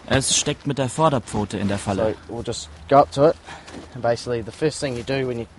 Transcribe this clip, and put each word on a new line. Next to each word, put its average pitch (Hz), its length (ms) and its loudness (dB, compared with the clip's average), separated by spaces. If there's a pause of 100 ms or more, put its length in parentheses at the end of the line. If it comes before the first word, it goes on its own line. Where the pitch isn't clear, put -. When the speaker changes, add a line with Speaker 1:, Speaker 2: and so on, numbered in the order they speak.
Speaker 1:
Es - 320 2
steckt - 280 -2
mit 135 120 -2
der 135 120 0
Vorderpfote 117 680 0
in 101 100 0
der 101 100 0
Falle. 104 380 0 (120)
Speaker 2:
So 107 80 -10
we'll 117 100 -8
just - 240 -6 (200)
go 135 80 8
up 143 140 8
to 143 160 6
it. - 80 4 (580)
And 127 80 -12
basically 117 420 -2
the 101 80 -12
first - 280 -2
thing 131 180 -4
you 120 60 -8
do 135 240 -2
when 120 120 -4
you, 113 60 -6 (140)